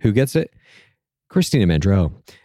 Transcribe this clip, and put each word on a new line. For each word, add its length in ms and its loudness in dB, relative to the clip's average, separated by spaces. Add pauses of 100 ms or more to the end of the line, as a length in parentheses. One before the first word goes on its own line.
who 100 0
gets 240 -2
it? 160 -4 (800)
Christina 360 0
Mandrell, 460 0 (320)